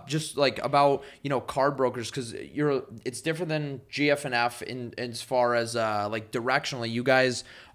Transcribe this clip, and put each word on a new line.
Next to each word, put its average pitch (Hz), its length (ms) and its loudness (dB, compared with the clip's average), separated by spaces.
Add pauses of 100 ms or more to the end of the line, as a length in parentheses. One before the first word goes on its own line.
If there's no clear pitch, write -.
just, 151 300 -4
like, 135 260 2
about, 143 400 4 (180)
you 139 80 -6
know, 131 120 2
card 139 340 0
brokers, 123 340 0
'cause 120 240 -6
you're, 131 520 -2 (180)
it's 127 160 -6
different 160 300 -2
than 147 400 -4
G 147 200 2
F 143 160 2
N 131 80 -4
F 120 280 0
in, 120 360 -8
as 120 240 -4
far 123 320 2
as, 117 220 0
uh, 107 340 0
like, 110 220 -6
directionally. 127 580 -2
You 117 140 -2
guys 127 400 4 (320)